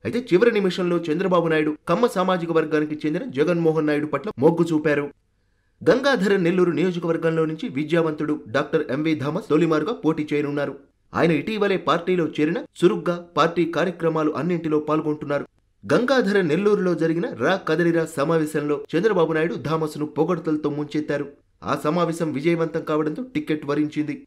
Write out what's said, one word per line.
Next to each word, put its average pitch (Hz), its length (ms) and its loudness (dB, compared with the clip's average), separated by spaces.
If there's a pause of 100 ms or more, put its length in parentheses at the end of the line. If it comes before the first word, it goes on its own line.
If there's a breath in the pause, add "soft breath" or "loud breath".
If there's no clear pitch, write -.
అయితే 127 140 -4 (120)
చివరి 220 260 6
నిమిషంలో 180 400 0 (100)
చంద్రబాబు 170 460 2
నాయుడు 156 200 2 (180)
కమ్మ 220 160 2 (100)
సామాజిక 180 420 0
వర్గానికి 151 360 0 (100)
చెందిన 156 200 -2 (140)
జగన్మోహన్ 160 520 2
నాయుడు 147 220 0
పట్ల 107 180 -4 (140)
మొగ్గు 165 280 4
చూపారు. 147 340 0 (800)
గంగాధర 214 460 4 (100)
నెల్లూరు 175 340 2
నియోజకవర్గంలో 165 720 0
నుంచి 160 180 -8 (100)
విద్యావంతుడు 151 580 0 (200)
డాక్టర్ 151 300 0 (100)
ఎంవి 156 180 0 (100)
థామస్ 151 280 -4
తొలిమారుగా 160 420 2 (100)
పోటీ 156 280 0
చేయనున్నారు. 143 440 -2 (360)
ఆయన 165 280 2
ఇటీవలే 202 380 0 (100)
పార్టీలో 170 380 2 (100)
చేరిన 165 240 0 (200)
చురుగ్గా 175 360 2 (220)
పార్టీ 165 260 2 (120)
కార్యక్రమాలు 160 560 0 (100)
అన్నింటిలో 165 380 0 (100)
పాల్గొంటున్నారు. 151 560 -2 (380)
గంగాధర 208 540 2 (120)
నెల్లూరులో 185 500 2
జరిగిన 165 260 0 (160)
రా 160 100 2 (140)
కదలిరా 165 480 2
సమావేశంలో 151 640 0 (160)
చంద్రబాబు 175 440 2
నాయుడు 165 200 0 (100)
థామస్ను 151 400 -2 (100)
పొగడ్తలతో 160 520 0 (100)
ముంచెత్తారు. 147 480 -4 (440)
ఆ 135 40 2 (100)
సమావేశం 165 440 0 (100)
విజయవంతం 165 500 -2
కావడంతో 156 360 -2 (100)
టికెట్ 151 360 -4
వరించింది. 147 460 -2 (100)